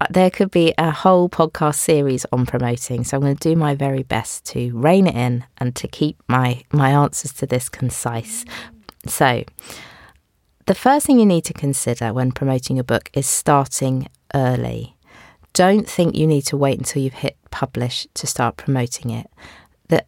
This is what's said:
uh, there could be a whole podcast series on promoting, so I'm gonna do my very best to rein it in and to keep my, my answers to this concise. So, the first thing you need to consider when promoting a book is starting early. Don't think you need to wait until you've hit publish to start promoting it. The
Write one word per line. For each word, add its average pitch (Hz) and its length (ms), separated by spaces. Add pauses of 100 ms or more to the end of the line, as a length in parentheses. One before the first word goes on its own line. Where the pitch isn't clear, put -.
uh, - 80
there 185 220
could 196 180
be 165 300
a 165 100
whole 180 400
podcast 156 460
series 143 560
on 127 160
promoting, 120 560
so 135 140
I'm 139 40
gonna 139 140
do 160 200
my 147 200
very 135 260
best - 460
to 120 280
rein 175 300
it - 100
in 123 300 (120)
and 123 180
to - 120
keep - 300 (100)
my, 123 440
my 139 180
answers 143 440
to - 120
this 127 240
concise. - 760 (600)
So, 127 380 (1200)
the 185 100
first 277 300
thing 262 140
you 214 60
need 170 200
to - 80
consider 120 600
when 127 180
promoting 131 480
a 123 40
book - 300
is 139 140
starting 135 800 (260)
early. 120 600 (580)
Don't 190 360
think - 260
you 156 120
need 147 160
to - 140
wait 139 200
until 135 240
you've 131 120
hit - 240 (140)
publish - 600
to - 140
start - 280
promoting 123 540
it. 113 200 (600)
The - 180